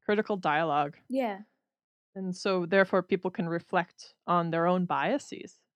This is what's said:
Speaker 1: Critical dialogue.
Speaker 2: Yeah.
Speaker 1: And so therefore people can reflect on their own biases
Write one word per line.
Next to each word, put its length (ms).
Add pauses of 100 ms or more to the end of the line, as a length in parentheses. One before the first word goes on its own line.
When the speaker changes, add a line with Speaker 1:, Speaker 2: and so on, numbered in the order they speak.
Speaker 1:
Critical 320
dialogue. 580 (140)
Speaker 2:
Yeah. 300 (760)
Speaker 1:
And 180
so 320
therefore 380
people 280
can 180
reflect 640 (140)
on 220
their 160
own 200
biases 720 (160)